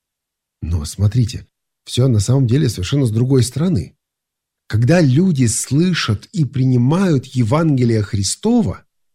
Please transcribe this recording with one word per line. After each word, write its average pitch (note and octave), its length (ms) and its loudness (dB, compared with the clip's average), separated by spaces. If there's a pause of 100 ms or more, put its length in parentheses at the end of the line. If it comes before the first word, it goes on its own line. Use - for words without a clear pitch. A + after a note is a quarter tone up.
(640)
Но D#2+ 220 -4
смотрите, G2+ 640 -2 (380)
все B2 220 -2
на A2+ 140 2
самом C3 260 0
деле C3+ 220 0
совершенно B2 380 -2
с A2 40 -2
другой B2 320 2
стороны. C3 540 -4 (680)
Когда A#2+ 340 2
люди C#3+ 460 2
слышат D3+ 840 -2
и E3 120 0
принимают C3 800 2
Евангелие B2 760 0
Христово, C3 840 -2 (300)